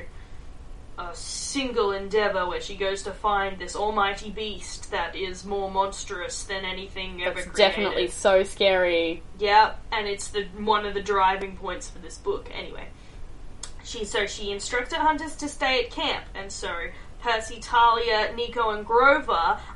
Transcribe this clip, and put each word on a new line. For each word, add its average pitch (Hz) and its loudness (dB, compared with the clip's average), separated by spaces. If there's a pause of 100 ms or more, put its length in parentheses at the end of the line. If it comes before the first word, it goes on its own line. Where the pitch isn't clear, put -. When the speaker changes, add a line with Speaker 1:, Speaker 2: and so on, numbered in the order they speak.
(1040)
Speaker 1:
a 175 -8
single 233 -2
endeavour 196 2
where 160 -4
she 196 -8
goes 196 -2
to 202 -6
find 196 0
this 175 -8
almighty 202 0
beast 202 -8
that 175 -4
is 185 -6
more 196 -2
monstrous 190 -2
than 190 -6
anything 185 -8
ever 180 0
Speaker 2:
That's 180 -4
Speaker 1:
created. - -6 (200)
Speaker 2:
definitely 180 0
so 190 6
scary. 180 4 (160)
Speaker 1:
Yeah, 208 6 (180)
and 214 -2
it's 202 -4
the, 202 -2 (140)
one 208 4
of 202 -4
the 202 -2
driving 190 2
points 180 -8
for - -14
this - -14
book. - -4
Anyway, - -10 (960)
she, 220 -6
so 208 0
she 202 -6
instructed 330 -2
hunters 311 2
to 294 -6
stay 262 0
at - -8
camp, - -4 (100)
and 196 -10
so - -6 (500)
Percy, 220 -2
Talia, 233 6
Nico, 233 0
and 208 -4
Grover 226 6 (180)